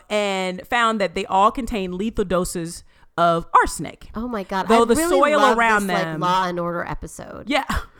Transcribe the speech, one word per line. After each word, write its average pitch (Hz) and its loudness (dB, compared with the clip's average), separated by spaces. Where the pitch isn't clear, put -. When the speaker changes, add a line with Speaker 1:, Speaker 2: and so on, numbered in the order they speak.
Speaker 1:
and 190 -2
found 226 2
that 185 -2
they 196 -4
all 196 4
contained 202 -6
lethal 214 -2
doses 175 -4
of 170 2
arsenic. - 0
Speaker 2:
Oh 226 -8
my 226 -6
God. 190 -4
Speaker 1:
Though 226 6
Speaker 2:
I - 4
Speaker 1:
the 226 2
Speaker 2:
really 320 0
Speaker 1:
soil 294 4
Speaker 2:
love 247 4
Speaker 1:
around 220 2
Speaker 2:
this, 180 -2
like, 170 0
Speaker 1:
them 160 -6
Speaker 2:
Law 185 0
and 175 -6
Order 170 -6
episode. - -12
Speaker 1:
Yeah. 170 0